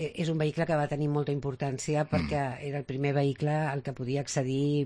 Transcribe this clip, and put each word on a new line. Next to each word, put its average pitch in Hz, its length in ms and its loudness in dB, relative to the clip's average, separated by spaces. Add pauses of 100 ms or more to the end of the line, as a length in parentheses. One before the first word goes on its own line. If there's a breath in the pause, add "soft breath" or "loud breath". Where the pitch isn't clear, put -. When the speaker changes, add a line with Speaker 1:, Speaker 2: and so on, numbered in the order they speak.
Speaker 1:
e-, 151 100 -4 (120)
és 160 100 2
un 160 80 0
vehicle 156 240 0
que 165 140 2
va 147 100 2
tenir 147 240 0
molta 143 220 0
importància 139 760 -2
perquè 156 280 2
Speaker 2:
Mm. 131 300 -2
Speaker 1:
era 143 100 -4
el 143 80 -6
primer 139 300 0
vehicle 143 360 2
al 147 300 0
que 135 120 -6
podia 127 280 -2
accedir, 139 640 2